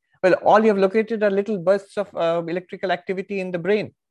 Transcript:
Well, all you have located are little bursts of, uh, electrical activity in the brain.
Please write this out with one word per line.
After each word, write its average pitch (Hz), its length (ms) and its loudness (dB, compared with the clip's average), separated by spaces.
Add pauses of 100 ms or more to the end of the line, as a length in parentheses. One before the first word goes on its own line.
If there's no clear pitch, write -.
(220)
Well, 180 120 4
all 202 260 4
you 220 80 4
have 202 100 2
located 208 440 0
are 208 80 2
little 202 280 -2
bursts 196 380 -2
of, 196 180 -6
uh, 170 320 -2
electrical 180 460 -6
activity 190 480 -6
in 185 120 -8
the 180 60 -4
brain. 180 360 -2 (160)